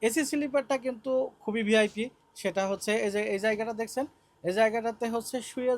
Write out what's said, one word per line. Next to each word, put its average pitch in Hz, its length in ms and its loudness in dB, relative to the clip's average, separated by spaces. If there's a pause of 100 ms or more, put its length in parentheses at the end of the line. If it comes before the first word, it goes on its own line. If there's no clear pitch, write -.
এসি 233 240 2
স্লিপারটা 277 520 0
কিন্তু 254 340 -4 (300)
খুবই 220 220 -2
ভিআইপি। 214 420 4 (300)
সেটা 190 320 -2
হচ্ছে 196 240 -2 (140)
এই 196 80 0
যে 208 80 0 (120)
এই 196 60 0
জায়গাটা 220 340 0
দেখছেন, 226 320 -4 (380)
এই 175 100 0
জায়গাটাতে 220 600 2
হচ্ছে 233 280 -4
শুয়ে 254 360 -2